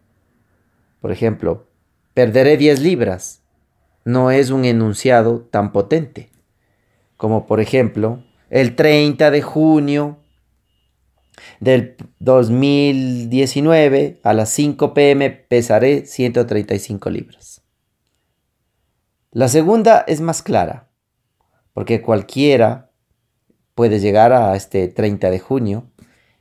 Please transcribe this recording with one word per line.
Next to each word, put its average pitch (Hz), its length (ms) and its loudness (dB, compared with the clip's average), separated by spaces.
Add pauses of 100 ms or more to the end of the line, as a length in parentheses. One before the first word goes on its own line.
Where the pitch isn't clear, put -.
(1000)
Por - 100 -8
ejemplo, 101 580 -4 (440)
"Perderé 127 460 2
diez 143 220 2
libras". 117 600 -4 (640)
No 127 260 0
es 131 200 2
un 131 160 -2
enunciado 117 760 0
tan 104 320 -4
potente 139 580 -4 (840)
como, 110 300 -4
por 107 140 0
ejemplo, 113 640 -2 (280)
"El 123 260 0
treinta 147 540 2
de 143 100 0
junio 147 800 0 (1400)
del 131 360 0 (220)
dos 131 320 2
mil 131 800 -2
diecinueve 143 920 0
a 107 120 0
las 110 160 0
cinco 147 420 -2
P 143 200 4
M 139 180 0
pesaré 123 720 0
ciento 120 400 -2
treinta 107 300 -4
y 101 40 -4
cinco 101 300 -10
libras". - 540 -12 (1700)
La 123 180 0
segunda 202 580 4
es 156 140 -4
más 165 220 -6
clara, 101 480 -4 (840)
porque 107 300 -4
cualquiera 120 880 0 (840)
puede 107 240 0
llegar 107 360 2
a 107 220 0
este 95 320 -4
treinta 101 420 -4
de 92 80 -2
junio 117 480 -6 (540)